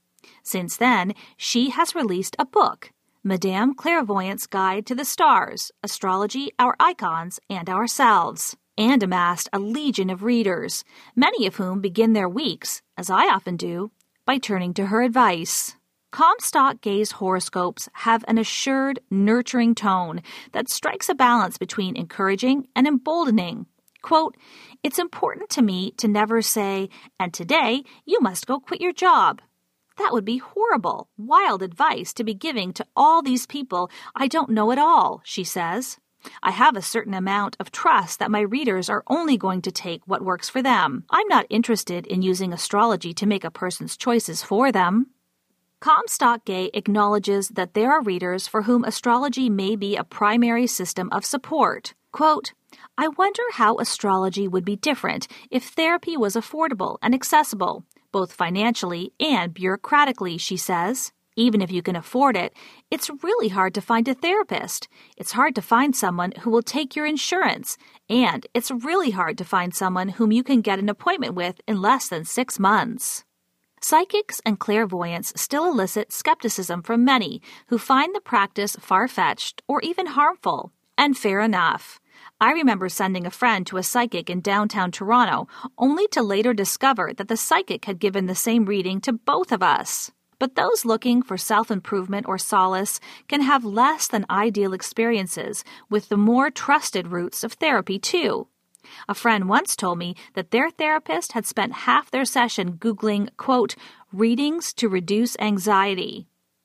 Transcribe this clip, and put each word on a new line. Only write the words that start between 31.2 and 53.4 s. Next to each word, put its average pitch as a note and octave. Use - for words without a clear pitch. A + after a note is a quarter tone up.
advice F#3+
to -
be A3
giving G3+
to -
all D#4
these B3+
people F#3
I C4+
don't D#4
know A3
at B3+
all," D4
she -
says. F3+
"I F#3+
have A#3+
a G3+
certain A3
amount G3
of -
trust A3+
that G#3
my G#3+
readers G#3
are -
only D4+
going F#3
to F#3+
take E3+
what F#3+
works F3+
for C4
them. F3+
I'm G4+
not D#4
interested G3+
in F#3
using F#3
astrology F#3+
to G3
make G3+
a E3
person's -
choices A3+
for B3
them." G3+
Comstock D4+
Gay F#3
acknowledges G3+
that F3+
there A3
are D4+
readers F#3
for A3
whom A#3
astrology B3
may G3
be G3+
a -
primary A#3
system F#3
of G3+
support. -
Quote, D#4
"I D4+
wonder G4